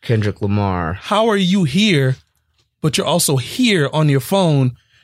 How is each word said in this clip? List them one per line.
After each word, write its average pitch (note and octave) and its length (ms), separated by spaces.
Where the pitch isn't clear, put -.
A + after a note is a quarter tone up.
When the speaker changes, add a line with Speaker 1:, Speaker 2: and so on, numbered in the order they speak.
Speaker 1:
Kendrick G#2 380
Lamar. G2 540
Speaker 2:
How G#3+ 360
are G3+ 60
you F#3+ 280
here, C#3+ 520
but - 160
you're - 100
also D3+ 320
here F3+ 540
on D#3 160
your C#3 120
phone D3 560